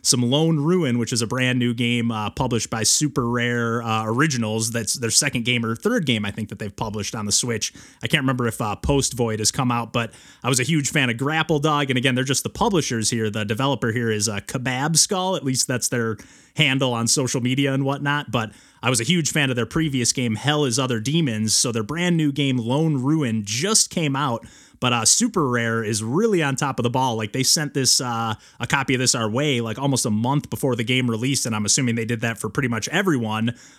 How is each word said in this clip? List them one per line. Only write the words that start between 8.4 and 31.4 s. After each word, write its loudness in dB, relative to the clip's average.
if, -4
uh, -2
Post 0
Void -2
has 0
come 0
out, -4
but -2
I -2
was 4
a 0
huge 0
fan 2
of -2
Grapple 0
Dog, 2
and 2
again, 2
they're 0
just -2
the -6
publishers 0
here. -2
The -4
developer 0
here -2
is, 0
uh, -4
Kebab -2
Skull. 2
At -6
least -2
that's -2
their -2
handle 2
on 0
social 0
media 2
and 0
whatnot, -2
but 0
I 2
was 2
a -2
huge 0
fan 2
of 0
their 0
previous 0
game, 0
Hell 2
is 0
Other 0
Demons, 0
so 0
their -2
brand 0
new 2
game, 0
Lone 0
Ruin, 0
just 0
came 0
out, -2
but, 2
uh, 0
Super 2
Rare 0
is -2
really 2
on 0
top -2
of 0
the 2
ball. 2
Like, -4
they -2
sent 2
this, 2
uh, -2
a -4
copy 2
of 2
this 2
our 0
way, 0
like, -4
almost 2
a 0
month 0
before -2
the -4
game 0
released, -2